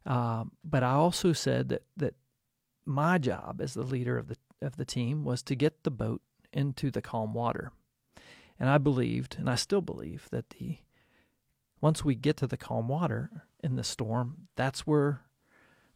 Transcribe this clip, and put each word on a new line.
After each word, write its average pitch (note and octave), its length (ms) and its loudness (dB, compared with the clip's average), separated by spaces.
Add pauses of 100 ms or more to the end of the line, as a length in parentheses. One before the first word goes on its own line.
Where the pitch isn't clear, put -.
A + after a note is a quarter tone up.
Um, A#2 460 0 (140)
but D3 180 2
I B2 80 2
also E3+ 400 4
said B2+ 380 2
that, - 140 -2 (120)
that - 200 -2 (720)
my D#3 320 2
job - 440 -2
as C3 120 -4
the - 100 -4
leader B2 340 -2
of B2+ 100 -6
the, A2+ 80 -8 (260)
of C#3 140 -6
the - 80 -6
team C3 400 -2
was B2 200 -2
to C#3 120 -2
get C#3+ 280 2
the D#3 80 0
boat A2 300 -2 (300)
into C#3 400 0
the - 100 -2
calm A2 320 -4
water. A#2 380 -2 (880)
And B2+ 100 2
I C#3+ 80 8
believed, B2+ 640 2
and B2+ 100 0
I B2 60 2
still G3+ 240 0
believe, - 500 -8
that A#2+ 220 -6
the, - 280 -8 (1000)
once D#3 240 4
we C#3 120 4
get C#3+ 220 2
to C3+ 100 0
the B2 100 -2
calm A#2 320 -2
water C#3+ 560 -2 (180)
in B2+ 140 0
the A#2+ 60 -2
storm, A#2+ 640 -4 (100)
that's C3 280 -2
where D3 360 4 (760)